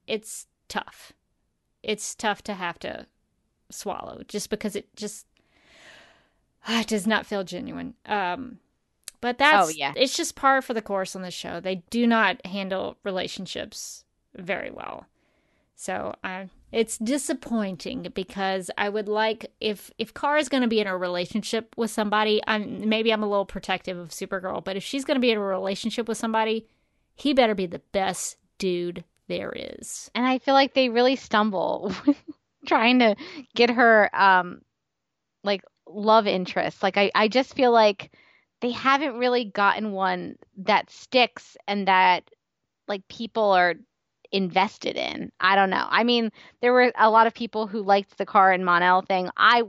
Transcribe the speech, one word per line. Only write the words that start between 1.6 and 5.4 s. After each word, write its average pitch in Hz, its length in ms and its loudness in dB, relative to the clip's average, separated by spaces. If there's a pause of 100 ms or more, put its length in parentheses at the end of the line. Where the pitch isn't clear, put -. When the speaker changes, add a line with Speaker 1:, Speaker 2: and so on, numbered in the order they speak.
Speaker 1:
It's - 320 -6
tough 208 280 -4
to 208 100 -8
have 180 260 -10
to - 260 -12 (640)
swallow - 580 -12
just - 220 -10
because 208 260 -6
it - 200 -12
just, - 300 -12 (680)